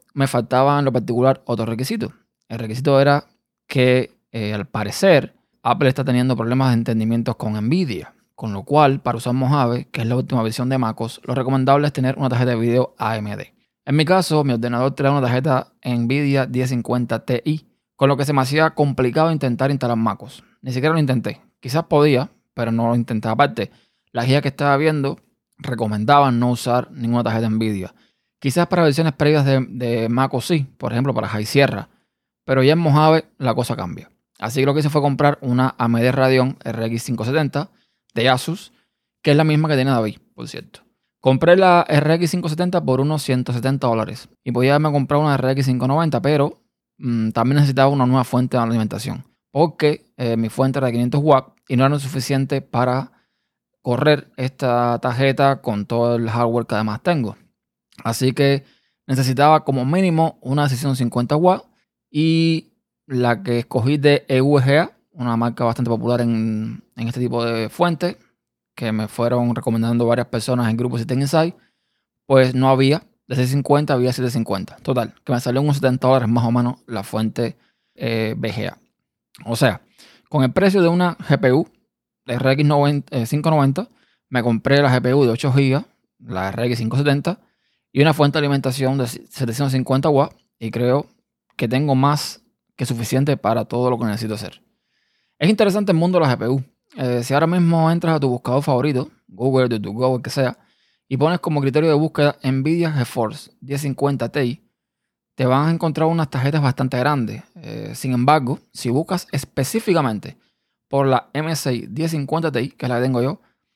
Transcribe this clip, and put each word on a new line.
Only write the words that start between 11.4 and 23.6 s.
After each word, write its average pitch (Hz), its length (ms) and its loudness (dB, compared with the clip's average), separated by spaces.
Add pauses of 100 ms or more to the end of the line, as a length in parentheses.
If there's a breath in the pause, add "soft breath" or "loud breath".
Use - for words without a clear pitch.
es 143 60 -4
tener 131 240 -2
una 139 100 -2
tarjeta 123 240 0
de 117 60 0
video 120 400 0
A 113 180 -4
M 104 220 -8
D. 95 160 -14 (320)
En 139 100 0
mi 156 80 4
caso, 156 400 2
mi 139 80 0
ordenador 120 440 -2
trae 139 160 0
una 143 100 2
tarjeta 127 500 0 (140)
Nvidia 131 600 0
diez 127 260 -2
cincuenta 120 520 -2
Ti, 151 460 -4 (260)
con 139 140 4
lo 139 80 2
que 143 80 -2
se 147 80 -2
me 135 80 2
hacía 151 300 2
complicado 143 600 0
intentar 135 400 0
instalar 123 240 -2
MacOS. 110 480 -4 (180)
Ni 131 120 -8
siquiera 139 200 0
lo 165 60 0
intenté. 123 400 -2 (220)
Quizás 147 240 -4
podía, 147 460 2 (220)
pero 113 200 -4
no 117 160 0
lo 120 60 2
intenté. 117 340 -4
Aparte, 117 420 0 (400 soft breath)